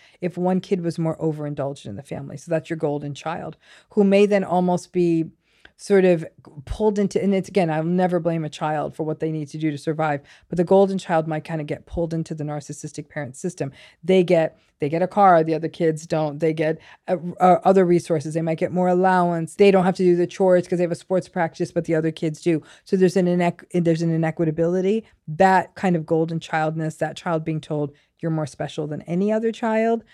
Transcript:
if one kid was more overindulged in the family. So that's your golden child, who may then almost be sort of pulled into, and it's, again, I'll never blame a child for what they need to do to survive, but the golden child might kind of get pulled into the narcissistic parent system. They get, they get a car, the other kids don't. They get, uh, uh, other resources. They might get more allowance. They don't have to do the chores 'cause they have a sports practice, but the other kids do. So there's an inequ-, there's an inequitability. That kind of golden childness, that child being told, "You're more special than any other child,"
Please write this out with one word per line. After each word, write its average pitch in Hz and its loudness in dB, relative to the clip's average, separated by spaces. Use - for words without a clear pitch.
if 180 -6
one 180 0
kid 185 -4
was 170 -6
more 160 -2
overindulged 147 -6
in 104 -10
the 135 -12
family. - -12
So 165 -16
that's 160 -2
your 160 -6
golden 147 -4
child, - -10
who 208 0
may 196 6
then 196 2
almost 180 0
be 170 2
sort 190 4
of 170 4
pulled 214 0
into, 196 0
and 196 2
it's, 190 -2
again, 175 2
I'll 156 -2
never 180 0
blame 165 -2
a - -8
child 151 -4
for 165 -8
what 156 -6
they 160 -4
need 151 -6
to 156 -12
do 156 -2
to 143 -6
survive, 151 -4
but 170 -6
the 175 0
golden 190 4
child 165 -2
might 156 -6
kind 160 -6
of 147 -8
get 143 -8
pulled 170 -6
into 165 -6
the 151 -10
narcissistic 147 -12
parent 139 -10
system. 151 -8
They 185 4
get, 165 2
they 147 -4
get 165 -2
a 185 0
car, 185 6
the 160 0
other 160 -2
kids 160 -2
don't. 156 -2
They 160 0
get, 160 -2
uh, 185 -2
uh, 180 6
other 190 6
resources. 165 0
They 160 -2
might 165 -2
get - -4
more 180 0
allowance. 180 2
They 202 8
don't 190 4
have 185 0
to 190 -2
do 175 6
the 175 0
chores 180 2
'cause 180 -4
they 180 2
have 170 -2
a - -4
sports 180 -4
practice, 170 -4
but 170 -4
the 165 -2
other 160 0
kids 156 -6
do. 160 0
So 202 -2
there's 185 4
an 180 2
inequ-, 175 -2
there's 160 2
an 165 0
inequitability. 165 -2
That 190 2
kind 185 0
of 160 -2
golden 165 -2
childness, 160 -4
that 151 -6
child 160 -4
being 156 -4
told, 147 -6
"You're 165 -4
more 156 -2
special 151 -8
than 147 -10
any 185 -2
other 226 -2
child," 226 -2